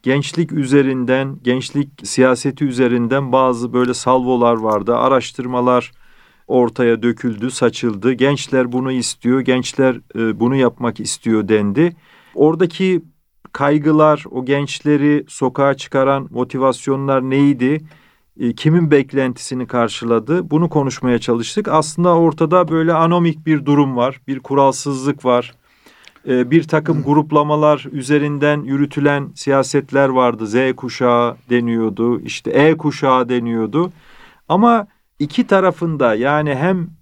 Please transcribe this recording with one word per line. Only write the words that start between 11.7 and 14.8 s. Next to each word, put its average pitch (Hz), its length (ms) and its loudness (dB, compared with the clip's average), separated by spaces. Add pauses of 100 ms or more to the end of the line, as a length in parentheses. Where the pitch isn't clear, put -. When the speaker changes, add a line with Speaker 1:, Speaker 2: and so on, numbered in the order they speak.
Speaker 1:
Oradaki 170 680 0 (500)
kaygılar, 151 800 2
o 127 140 -6
gençleri 143 800 0